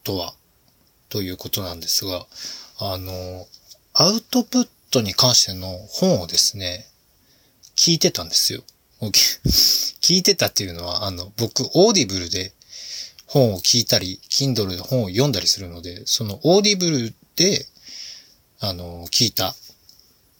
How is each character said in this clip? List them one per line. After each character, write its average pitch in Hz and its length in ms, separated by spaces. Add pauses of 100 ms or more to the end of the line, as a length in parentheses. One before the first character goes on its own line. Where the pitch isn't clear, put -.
と 98 140
は 85 160 (760)
と 107 120
い 92 100
う 90 60
こ - 120
と - 120
な 87 120
ん 85 60
で 85 80
す - 180
が、 90 200 (540)
あ 95 180
の、 92 500 (460)
ア 160 160
ウ 226 120
ト 247 220
プ - 160
ッ 240 80 (240)
ト 123 100
に 98 120
関 123 220
し - 100
て 98 80
の 92 140 (200)
本 175 340
を 85 60
で 101 100
す - 200
ね、 90 280 (920)
聞 - 180
い 156 60
て - 120
た 92 120
ん 82 60
で - 60
す - 180
よ。 - 100 (180)
<laughs> - 200
聞 - 1120
い 190 80
て 202 120
た 104 120
っ - 60
て 104 100
い 95 60
う 85 40
の 85 120
は、 87 200
あ 98 60
の、 87 260
僕、 117 360
オ 196 180
ー - 20
デ 156 120
ィ - 20
ブ 95 120
ル 85 100
で 92 240 (760)
本 120 260
を 87 60
聞 - 200
い 101 60
た 110 140
り、 92 200 (100)
Kindle 113 400
で 90 80
本 120 260
を 92 60
読 117 180
ん 143 40
だ 95 80
り - 80
す - 120
る 92 100
の 85 120
で、 85 240
そ - 180
の 98 200
オ 180 160
ー - 20
デ 208 140
ィ - 20
ブ 180 120
ル 120 240 (220)
で、 185 320 (920)
あ 98 140
の、 87 340
聞 - 180
い 101 60
た 92 240 (840)